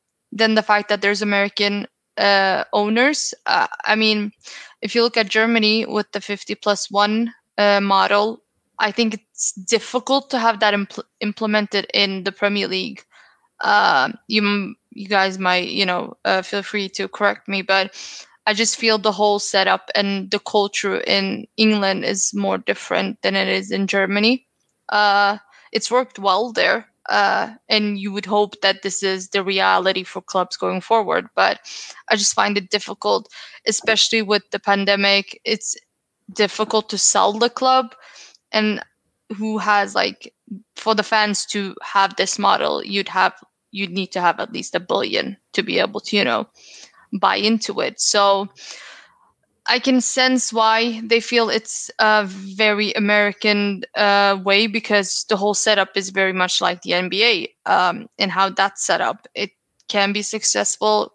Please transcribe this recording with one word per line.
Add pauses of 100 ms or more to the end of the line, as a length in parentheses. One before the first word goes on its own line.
(320)
than
the
fact
that
there's
American, (300)
uh,
owners. (120)
Uh, (180)
I
mean, (500)
if
you
look
at
Germany
with
the
fifty
plus
one, (240)
uh,
model, (380)
I
think
it's
difficult
to
have
that
impl-, (180)
implemented
in
the
Premier
League. (580)
Uh, (160)
you
m-, (160)
you
guys
might,
you
know,
uh,
feel
free
to
correct
me,
but (540)
I
just
feel
the
whole
setup
and
the
culture
in (100)
England
is
more
different
than
it
is
in
Germany. (440)
Uh, (340)
it's
worked
well
there, (240)
uh, (180)
and
you
would
hope
that
this
is
the
reality
for
clubs
going
forward,
but (500)
I
just
find
it
difficult, (400)
especially
with
the
pandemic.
It's (580)
difficult
to
sell
the
club, (560)
and (580)
who
has,
like, (420)
for
the
fans
to
have
this
model,
you'd
have, (380)
you'd
need
to
have
at
least
a
billion (180)
to
be
able
to,
you
know, (720)
buy
into
it.
So (1200)
I
can
sense
why
they
feel
it's
a
very
American, (140)
uh,
way,
because
the
whole
setup
is
very
much
like
the
N
B
A,
um, (120)
and
how
that's
set
up.
It (380)
can
be
successful,